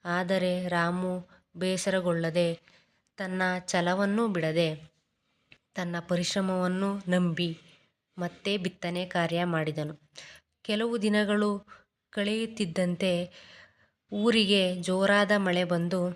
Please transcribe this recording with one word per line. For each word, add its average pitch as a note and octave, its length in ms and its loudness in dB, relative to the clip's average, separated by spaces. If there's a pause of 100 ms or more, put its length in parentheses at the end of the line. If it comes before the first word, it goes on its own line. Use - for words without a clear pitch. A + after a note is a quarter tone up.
ಆದರೆ F3+ 640 0
ರಾಮು F3 440 0 (420)
ಬೇಸರಗೊಳ್ಳದೆ, F3 920 0 (680)
ತನ್ನ F#3 240 -4 (240)
ಛಲವನ್ನು G3+ 640 2
ಬಿಡದೆ, E3 400 0 (1040)
ತನ್ನ F3 260 -6
ಪರಿಶ್ರಮವನ್ನು F#3 920 0 (180)
ನಂಬಿ F3 420 2 (680)
ಮತ್ತೆ F3+ 400 -4
ಬಿತ್ತನೆ F3+ 500 -4
ಕಾರ್ಯ E3+ 380 0
ಮಾಡಿದನು. D#3 500 -2 (720)
ಕೆಲವು A3+ 380 -2
ದಿನಗಳು G#3 480 2 (640)
ಕಳೆಯುತ್ತಿದ್ದಂತೆ G3+ 1000 -2 (1000)
ಊರಿಗೆ G3+ 680 2
ಜೋರಾದ G3 540 4
ಮಳೆ F3+ 280 2
ಬಂದು F3 380 0 (140)